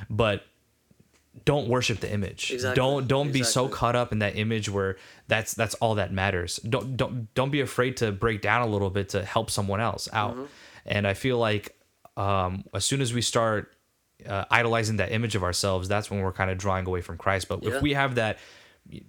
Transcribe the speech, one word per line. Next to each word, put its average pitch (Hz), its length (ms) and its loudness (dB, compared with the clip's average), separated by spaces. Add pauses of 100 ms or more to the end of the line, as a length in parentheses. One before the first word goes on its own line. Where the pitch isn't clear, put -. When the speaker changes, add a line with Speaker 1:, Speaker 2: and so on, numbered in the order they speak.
(100)
Speaker 1:
but 107 320 0 (1000)
don't 143 240 2
worship 120 320 0
the - 120 -4
image. - 400 -4
Speaker 2:
Exactly. 127 240 -2
Speaker 1:
Don't, 135 300 2
don't 135 260 2
be 131 100 2
so 127 240 2
Speaker 2:
Exactly. 135 120 -6
Speaker 1:
caught 120 180 2
up 120 160 0
in 107 80 0
that 101 160 0
image 107 320 0
where 98 280 0 (320)
that's, 107 260 0
that's 110 220 0
all 110 200 2
that 92 160 -2
matters. 92 440 0
Don't, 123 400 -4
don't, 117 380 -4
don't 131 160 0
be 143 100 2
afraid 127 380 0
to 113 120 2
break 104 320 0
down 110 200 4
a 120 80 2
little 98 200 2
bit 98 200 -2
to 98 140 -2
help - 260 -2
someone 98 300 0
else - 320 -4
out. 107 220 -2
Speaker 2:
Mm-hmm. 127 100 -10 (420)
Speaker 1:
And 104 200 2
I 98 80 4
feel 123 240 0
like, 107 380 0 (400)
um, 98 480 0 (100)
as 98 100 -2
soon 139 160 0
as 120 140 0
we 120 80 0
start, 110 500 2 (560)
uh, 98 220 -4
idolizing 113 460 4
that 95 160 0
image 110 240 0
of 92 80 0
ourselves, 92 440 0
that's 101 220 -2
when 101 100 -2
we're 95 120 0
kinda 95 240 0
drawing 92 300 -2
away 92 140 -2
from 90 160 -10
Christ. 95 320 0
But 95 140 -4
Speaker 2:
Yeah. 110 140 -2
Speaker 1:
if 139 60 -2
we 143 120 0
have 139 220 0
that, 110 220 0 (720)